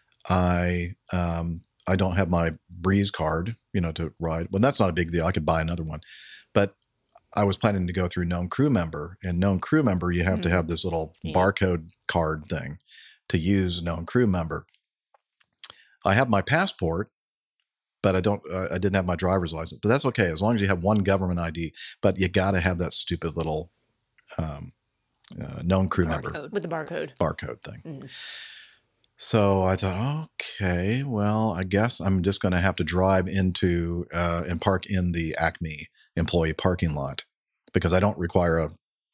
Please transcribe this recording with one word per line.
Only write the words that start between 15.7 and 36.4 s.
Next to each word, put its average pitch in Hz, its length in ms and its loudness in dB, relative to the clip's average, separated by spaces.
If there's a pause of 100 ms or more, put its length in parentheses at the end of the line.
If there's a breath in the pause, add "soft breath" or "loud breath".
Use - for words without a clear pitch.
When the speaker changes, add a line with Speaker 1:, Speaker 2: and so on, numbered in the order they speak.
Speaker 1:
I 98 120 4
have 127 120 4
my 104 140 4
passport, 107 680 -2 (880)
but 95 140 4
I 92 40 2
don't, 101 220 0 (100)
uh, 92 200 -4
I 90 60 -2
didn't 95 180 0
have 95 100 2
my 90 100 0
driver's 87 380 0
license. 80 280 -8
But 104 80 2
that's 135 160 2
okay, 110 260 2
as 80 100 -4
long 110 140 2
as 104 60 0
you 98 60 2
have 92 160 0
one 104 160 4
government 92 400 2
I 82 120 -4
D. 80 200 -6 (300 loud breath)
But 90 180 2
you 92 80 4
gotta 92 320 2
have 87 200 0
that 87 140 -2
stupid 82 440 -4
little, 78 340 -4 (640)
um, 76 360 -8 (680)
uh, - 220 -10
known 92 260 2
crew 87 160 2
member. 78 240 -4
Speaker 3:
Barcode. - 220 -10
Speaker 2:
With 208 100 -4
the 170 80 -8
barcode. 160 480 -8
Speaker 1:
Barcode - 460 -4
thing. - 200 -14
Speaker 2:
Mm. 139 260 -14 (1080 loud breath)
Speaker 1:
So 98 460 4
I 92 120 4
thought, 117 540 -2 (100)
"Okay, 95 600 -2
well, 110 540 0
I 90 80 -2
guess 98 360 0
I'm 95 220 2
just 95 180 0
gonna 90 220 2
have 92 140 2
to - 80 -2
drive 92 440 2
into, 87 880 0
uh, 85 340 0
and 87 140 -4
park 95 240 2
in 90 280 0
the 82 260 -2
Acme 78 480 -4 (280 soft breath)
employee 82 380 2